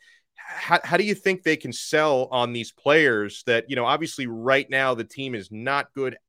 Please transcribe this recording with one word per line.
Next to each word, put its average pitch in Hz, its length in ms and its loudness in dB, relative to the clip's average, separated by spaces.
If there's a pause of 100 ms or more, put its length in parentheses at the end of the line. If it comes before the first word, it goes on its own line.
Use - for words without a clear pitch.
(340)
how, - 500 0
how 170 140 0
do 196 60 2
you 208 100 0
think 190 300 -2
they 156 140 2
can 135 160 -8
sell 151 580 2
on 120 220 0
these 117 180 -8
players 131 760 2
that, 117 240 0
you 139 60 -6
know, 120 100 0
obviously 147 400 -2
right 120 420 0
now 131 280 0
the 113 80 -4
team 135 320 -10
is 98 160 -12
not 131 420 -6
good 131 240 -6 (120)